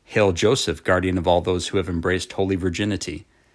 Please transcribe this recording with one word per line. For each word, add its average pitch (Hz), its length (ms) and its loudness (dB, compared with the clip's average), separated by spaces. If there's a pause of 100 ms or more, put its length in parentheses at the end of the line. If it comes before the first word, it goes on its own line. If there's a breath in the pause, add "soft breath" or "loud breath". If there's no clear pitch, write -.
Hail 104 280 2
Joseph, 104 520 0
guardian 92 340 2
of 87 100 0
all 87 140 4
those 90 260 -2
who 98 100 -4
have 90 100 0
embraced 90 460 -2
holy 98 220 0
virginity. 92 680 -4 (300 soft breath)